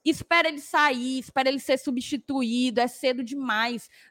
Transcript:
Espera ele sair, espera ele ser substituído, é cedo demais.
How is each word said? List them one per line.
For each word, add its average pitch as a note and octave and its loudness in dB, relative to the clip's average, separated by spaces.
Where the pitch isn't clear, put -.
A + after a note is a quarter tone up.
Espera D#4+ 2
ele D4 -8
sair, C4 2
espera C4 0
ele C4+ 0
ser C4+ 2
substituído, B3 -2
é A#3+ 4
cedo B3+ -2
demais. A#3+ -4